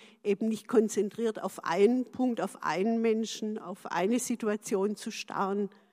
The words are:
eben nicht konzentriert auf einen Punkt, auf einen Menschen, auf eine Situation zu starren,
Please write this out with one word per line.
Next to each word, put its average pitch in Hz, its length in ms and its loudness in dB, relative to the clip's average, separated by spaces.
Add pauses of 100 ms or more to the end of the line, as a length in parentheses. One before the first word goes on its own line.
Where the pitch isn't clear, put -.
(240)
eben 208 240 0
nicht 220 200 -4
konzentriert 220 760 0
auf - 240 -8
einen 220 400 4
Punkt, 254 360 -2
auf - 220 -6
einen 196 380 2
Menschen, 220 580 0
auf 185 280 -12
eine 196 320 2
Situation 208 760 -2
zu 220 160 -10
starren, 196 580 -2 (240)